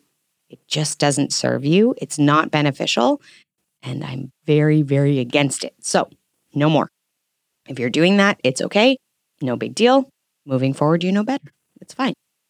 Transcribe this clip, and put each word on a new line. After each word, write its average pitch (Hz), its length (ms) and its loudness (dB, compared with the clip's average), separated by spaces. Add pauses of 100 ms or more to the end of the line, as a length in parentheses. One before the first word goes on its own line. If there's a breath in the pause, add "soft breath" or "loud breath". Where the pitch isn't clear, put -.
(480)
It - 180 -20
just - 320 -4
doesn't 143 360 0
serve 123 320 -2
you. 202 320 4
It's - 200 -10
not 147 320 4
beneficial. 151 720 0 (600 soft breath)
And 131 200 -10
I'm 131 300 -12 (140)
very, 151 340 4
very 139 380 2
against 131 440 -2
it. - 180 -10
So - 280 -2 (460)
no 147 160 2
more. 160 200 0 (800)
If 131 100 -12
you're 123 120 -4
doing 175 260 2
that, 202 260 0
it's 127 200 -2
okay. 247 340 2 (460)
No 123 140 -4
big 117 180 -8
deal. 254 340 2 (380)
Moving 135 260 -2
forward, 160 320 0
you 185 80 0
know 202 100 0
better. 254 300 -6 (300)
It's - 100 -20
fine. 254 220 -4 (360)